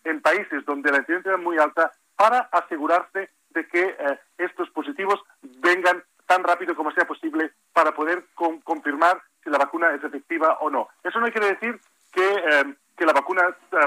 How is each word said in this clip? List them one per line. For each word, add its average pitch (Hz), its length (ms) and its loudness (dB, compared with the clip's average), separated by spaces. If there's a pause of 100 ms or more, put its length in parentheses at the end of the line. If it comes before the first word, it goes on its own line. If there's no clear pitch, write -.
en 156 160 -4
países 160 440 0
donde 143 280 -2
la 139 60 4
incidencia 180 340 -2
es 185 80 0
muy 170 180 -2
alta, 151 320 2 (240)
para 226 260 4 (120)
asegurarse 175 800 -2 (200)
de 160 180 -4
que, 180 300 0
eh, 139 200 -4 (200)
estos 175 320 -6
positivos 196 500 -4 (220)
vengan 175 600 0 (240)
tan 185 180 4
rápido 175 320 0
como 151 160 -4
sea 175 140 0
posible 156 460 -4 (200)
para 156 200 4
poder 165 320 -4 (100)
con-, 165 260 -2
confirmar 165 600 0 (220)
si 156 80 -10
la 143 80 2
vacuna 165 360 0
es 143 100 -8
efectiva 151 560 -2
o 151 100 -4
no. 123 180 -2 (140)
Eso 208 160 -4
no 233 140 0
quiere 214 220 0
decir 233 260 -6 (320)
que, 185 120 2
eh, 151 500 2 (220)
que 170 80 -2
la 156 80 6
vacuna, 175 360 2 (240)
eh, 185 40 -2 (100)